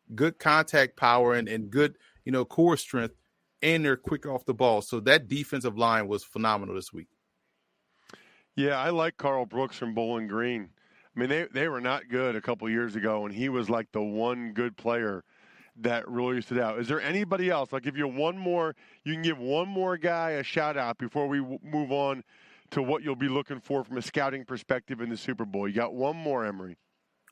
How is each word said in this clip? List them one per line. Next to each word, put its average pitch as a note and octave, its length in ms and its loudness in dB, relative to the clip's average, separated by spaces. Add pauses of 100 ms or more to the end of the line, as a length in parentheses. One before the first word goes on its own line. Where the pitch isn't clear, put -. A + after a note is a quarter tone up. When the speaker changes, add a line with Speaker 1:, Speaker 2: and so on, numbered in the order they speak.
(160)
Speaker 1:
good D3 240 2
contact D3+ 580 4
power A#2+ 360 6
and, A#2 140 0
and A2 220 -6
good, C#3+ 280 4 (280)
you B2 60 -4
know, B2+ 140 2
core E3 320 4
strength, A#2 380 -4 (460)
and D#3+ 220 4
they're C#3 120 4
quick - 300 -6
off C3+ 200 -6
the C3 80 0
ball. A2+ 280 4
So A#2 200 -6
that B2+ 260 6
defensive B2+ 500 -4
line A2+ 300 4
was G2+ 160 -2
phenomenal G#2 520 -2
this F#2+ 160 -8
week. - 160 -14 (1500)
Speaker 2:
Yeah, C#3 220 2
I C#3 120 0
like E3 280 0
Carl C3+ 280 0
Brooks B2+ 320 -4
from A#2 160 -6
Bowling A2+ 340 -2
Green. A2 420 -4 (460)
I A#2 40 -4
mean, B2+ 100 0
they, D#3+ 240 0
they C#3 140 0
were C3 140 -4
not B2+ 280 -2
good B2+ 260 0
a G#2 60 -4
couple A2+ 280 -4
years A2+ 260 0
ago, G#2+ 300 0
and G#2 80 -8
he B2 160 -4
was, B2 200 -2
like, A2+ 220 0
the G#2+ 100 -2
one A2+ 520 -2
good A#2 240 -2
player A2+ 460 -2 (560)
that A#2 280 0
really B2 340 0
stood A#2+ 180 -2
out. A2 200 0
Is A#2+ 80 -4
there D3 140 0
anybody F#3 480 0
else? D3 220 0
I'll C3+ 80 -4
give C3+ 180 -6
you D3 100 0
one D3 300 0
more. F3 380 0 (280)
You D#3 100 -6
can D#3+ 80 -6
give E3 160 0
one C#3 300 0
more F#3 300 -2
guy E3 340 0
a C#3+ 120 -2
shout-out C#3+ 540 0
before C#3 300 -2
we C#3+ 100 0
w-, C3 260 -4
move D3+ 280 -2
on C#3 320 0 (480)
to C#3+ 120 0
what C#3 180 0
you'll C#3+ 140 -2
be C3+ 140 -2
looking C3+ 300 -2
for C3+ 240 -2
from A#2+ 140 -6
a B2 40 -2
scouting C3+ 420 -2
perspective A#2+ 580 -4
in A#2 80 -4
the A2+ 80 -4
Super G#2+ 280 -4
Bowl. G2+ 220 -2
You G2+ 60 -4
got A#2 200 0
one C#3 240 -2
more, C#3 280 -2
Emory. F#2+ 320 -8 (540)